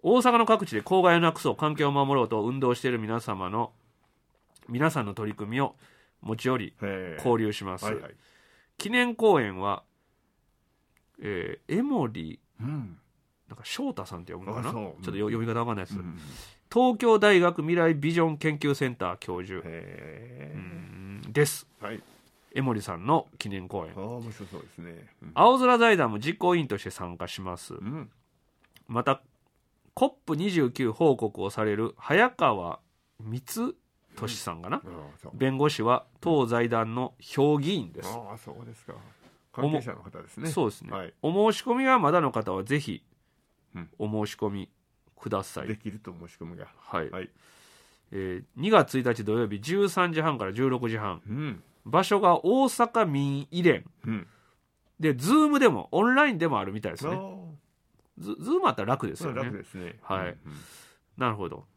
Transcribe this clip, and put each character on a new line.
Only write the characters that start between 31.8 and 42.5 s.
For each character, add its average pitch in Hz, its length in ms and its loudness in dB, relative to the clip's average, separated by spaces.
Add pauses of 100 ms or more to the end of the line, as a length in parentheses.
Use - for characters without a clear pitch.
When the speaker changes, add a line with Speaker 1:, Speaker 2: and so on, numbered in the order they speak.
Speaker 1:
早 214 320 4
川 107 500 -2 (500)
光 170 440 -6 (420)
俊 117 200 -6
さ 95 160 -8
ん 82 100 -10
か 92 80 -8
な？ 165 140 -2
Speaker 2:
う - 40 -16
ん。 - 20 -14
あ 87 80 -14 (160)
あ、 - 80 -20
そ - 60 -16
う。 - 80 -16
Speaker 1:
弁 131 220 0
護 147 100 4
士 147 140 -2
は 120 240 2 (140)
当 151 260 4
財 120 220 2
団 113 260 0
の 127 260 -6
評 147 380 2
議 156 160 -2
員 104 180 -6
で - 100 -14
す。 90 60 -8
Speaker 2:
あ 107 260 -10
あ、 110 40 -16
そ - 220 -16
う 120 40 -16
で 117 100 -18
す - 100 -20
か。 - 100 -16 (580)
関 139 180 0
係 147 120 0
者 113 100 -8
の - 100 -14
方 87 200 -18
で - 60 -20
す - 100 -18
ね。 - 60 -10
Speaker 1:
お - 20 -4
も-、 160 60 -4
そ 147 140 2
う 104 40 2
で - 60 -14
す - 60 -20
ね。 - 100 -12
Speaker 2:
は 95 120 -8
い。 - 180 -14
Speaker 1:
お 202 300 4
申 214 60 -2
し - 40 -10
込 240 120 0
み 262 100 0
が 262 140 6
ま 151 120 4
だ 170 100 6
の 139 120 0
方 107 200 -2